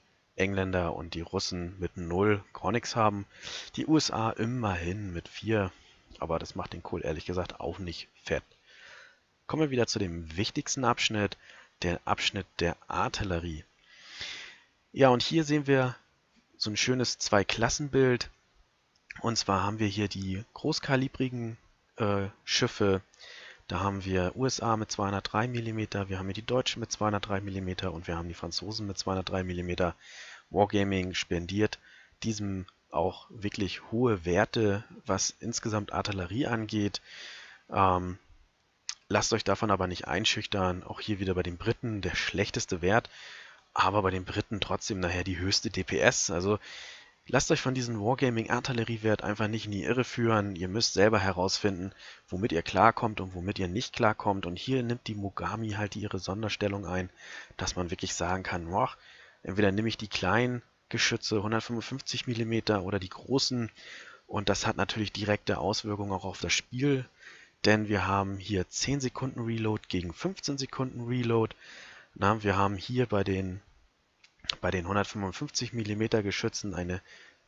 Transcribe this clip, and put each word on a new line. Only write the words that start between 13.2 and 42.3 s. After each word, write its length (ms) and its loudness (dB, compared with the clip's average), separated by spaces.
Ja, 160 8
und 140 6
hier 200 4
sehen 220 2
wir 300 4
so 140 -4
ein 80 -2
schönes 400 2
Zweiklassenbild. 1120 2
Und 180 0
zwar 240 2
haben 160 0
wir 80 4
hier 200 0
die 360 -4
großkalibrigen, 1040 -2
äh, 320 2
Schiffe. 580 2
Da 120 -2
haben 260 -2
wir 300 2
U 100 0
S 140 0
A 180 2
mit 140 -4
zweihundertdrei 560 0
Millimeter, 600 -4
wir 120 -4
haben 80 -4
hier 80 -4
die 100 -8
Deutschen 360 0
mit 100 -6
zweihundertdrei 500 0
Millimeter 520 -4
und 140 -10
wir 80 -2
haben 120 -4
die 80 -8
Franzosen 500 -6
mit 140 -6
zweihundertdrei 440 -2
Millimeter. 520 0
Wargaming 640 2
spendiert 640 0
diesem 460 -4
auch 400 0
wirklich 600 -4
hohe 320 4
Werte, 600 4
was 320 0
insgesamt 540 -4
Artillerie 520 -2
angeht. 560 0
Ähm, 480 4
lasst 240 2
euch 100 2
davon 280 2
aber 160 2
nicht 200 -6
einschüchtern. 760 0
Auch 160 -10
hier 200 -2
wieder 140 2
bei 80 0
den 160 -4
Briten 440 -2
der 120 -2
schlechteste 720 -2